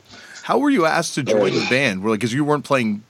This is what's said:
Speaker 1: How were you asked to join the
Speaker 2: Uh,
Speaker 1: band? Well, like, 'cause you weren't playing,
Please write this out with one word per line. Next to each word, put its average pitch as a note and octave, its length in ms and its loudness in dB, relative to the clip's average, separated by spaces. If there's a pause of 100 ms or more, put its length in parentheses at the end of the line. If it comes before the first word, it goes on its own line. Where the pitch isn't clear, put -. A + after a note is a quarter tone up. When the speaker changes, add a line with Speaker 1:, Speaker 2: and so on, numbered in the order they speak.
(440)
Speaker 1:
How - 140 0
were C#4+ 120 2
you G#3+ 160 2
asked D#3+ 300 0
to D3 80 -4
join G#2+ 300 2
the - 80 0
Speaker 2:
Uh, G2+ 80 -4
Speaker 1:
band? A#2 340 0
Well, A2 100 0
like, G#2 80 -2
'cause A#2+ 120 -2
you D3 100 0
weren't D3 220 0
playing, A2 440 0